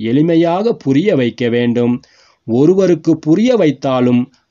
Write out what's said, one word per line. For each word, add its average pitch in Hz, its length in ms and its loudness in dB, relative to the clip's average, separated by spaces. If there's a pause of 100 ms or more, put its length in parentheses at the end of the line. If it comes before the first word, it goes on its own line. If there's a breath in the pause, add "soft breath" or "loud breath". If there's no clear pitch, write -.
எளிமையாக 165 720 0
புரிய 156 400 0
வைக்க 123 320 -2
வேண்டும். 120 460 0 (520 soft breath)
ஒருவருக்கு 160 720 2
புரிய 202 380 0
வைத்தாலும் 127 640 0 (280)